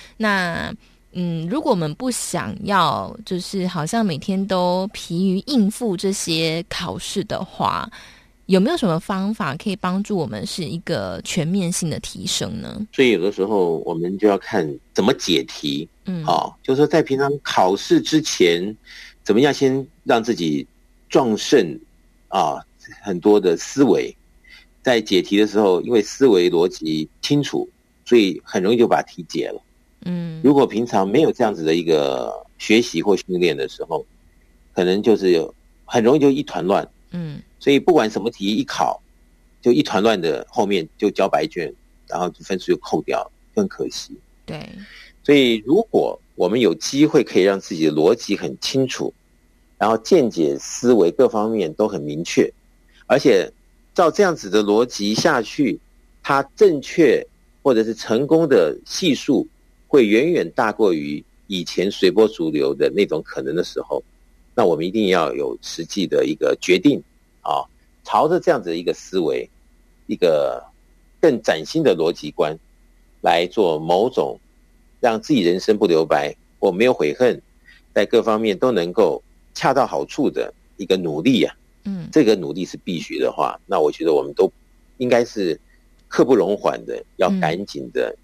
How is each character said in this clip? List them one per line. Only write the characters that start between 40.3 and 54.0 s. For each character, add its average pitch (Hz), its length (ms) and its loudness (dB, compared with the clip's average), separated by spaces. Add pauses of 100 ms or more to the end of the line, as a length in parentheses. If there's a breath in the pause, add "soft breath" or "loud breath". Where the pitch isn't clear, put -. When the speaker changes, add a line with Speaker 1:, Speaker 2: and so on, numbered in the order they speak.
Speaker 2:
后 - 160 -2
面 95 320 0
就 104 140 0
交 95 180 0
白 76 180 0
卷， 78 240 -8 (380)
然 - 100 -6
后 87 220 -4
分 92 180 -6
数 90 140 -4
就 85 60 2
扣 - 240 -4
掉， - 280 -6 (240)
更 98 140 0
可 - 220 -8
惜。 - 260 -14 (300)
Speaker 1:
对。 151 200 -12 (560 loud breath)
Speaker 2:
所 143 120 4
以 127 220 6 (100)
如 170 240 2
果 69 280 0 (180)
我 90 120 0
们 107 100 0
有 98 180 2
机 - 280 0
会 147 180 4
可 - 160 0
以 92 40 6
让 98 180 2
自 - 140 -10
己 80 100 -2
的 78 80 2
逻 78 220 4
辑 - 200 -4
很 73 280 -8
清 135 260 -2
楚， - 240 -8 (640)
然 101 140 0
后 - 80 2
见 127 320 2
解、 71 280 0
思 - 360 0
维 90 160 4
各 123 180 2
方 110 220 -2
面 101 240 -2
都 104 120 0
很 101 140 -4
明 73 240 -8
确， - 260 0 (560 soft breath)
而 127 120 2
且 101 340 2 (420)
照 170 160 4